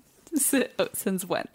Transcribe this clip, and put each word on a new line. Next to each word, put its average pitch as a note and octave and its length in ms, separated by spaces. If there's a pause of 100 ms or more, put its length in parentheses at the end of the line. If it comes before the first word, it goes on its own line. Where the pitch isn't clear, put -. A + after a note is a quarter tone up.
(340)
S-, - 200 (240)
oh, F#3+ 160
since F#3+ 320
when? F3 280